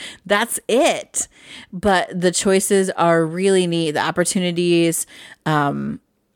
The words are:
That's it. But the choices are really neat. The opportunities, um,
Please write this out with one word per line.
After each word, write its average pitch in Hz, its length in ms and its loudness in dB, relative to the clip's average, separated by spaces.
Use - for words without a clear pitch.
That's 202 420 -2
it. 226 600 0
But 185 340 0
the 180 140 2
choices 190 580 2
are 165 360 2
really 185 400 2
neat. 170 240 0
The 147 100 -2
opportunities, 170 1080 0
um, 143 560 -2